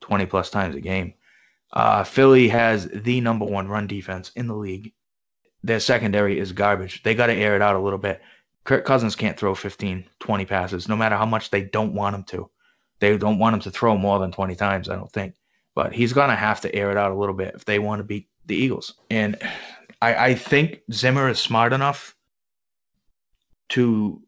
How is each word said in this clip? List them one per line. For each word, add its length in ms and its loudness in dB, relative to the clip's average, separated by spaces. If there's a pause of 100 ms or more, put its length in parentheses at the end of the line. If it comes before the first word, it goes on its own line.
twenty 240 0
plus 240 -2
times 260 -4
a 60 -10
game. 320 -6 (600)
Uh, 280 2
Philly 460 8
has 400 2
the 320 -2
number 240 0
one 240 -4
run 180 -4
defense 500 -10
in 100 -6
the 100 -6
league. 340 -10 (720)
Their 180 0
secondary 580 2
is 140 -6
garbage. 500 -2
They 120 2
gotta 200 2
air 200 2
it 80 4
out 140 4
a 40 0
little 180 -2
bit. 240 -4 (420)
Kirk 220 2
Cousins 280 2
can't 240 -4
throw 160 0
fifteen, 520 -8 (140)
twenty 260 -2
passes, 420 -4
no 80 0
matter 200 2
how 100 0
much 240 -2
they 120 0
don't 300 -2
want 240 -4
him 80 -12
to. 240 -10 (520)
They 180 4
don't 200 0
want 160 4
him 60 0
to 100 -10
throw 280 2
more 200 2
than 140 -2
twenty 240 -4
times, 320 -2
I 80 -6
don't 160 -12
think. 220 -8 (400)
But 180 -2
he's 220 0
gonna 220 4
have 260 0
to 120 -4
air 160 0
it 60 0
out 160 0
a 40 -4
little 180 -2
bit 200 -6
if 120 -18
they 120 0
wanna 240 -4
beat 280 -10 (160)
the 100 -4
Eagles. 380 -2 (160)
And 260 0 (640)
I, 280 2
I 80 4
think 440 2 (120)
Zimmer 360 2
is 120 -2
smart 320 2
enough 420 -2 (1600)
to 580 0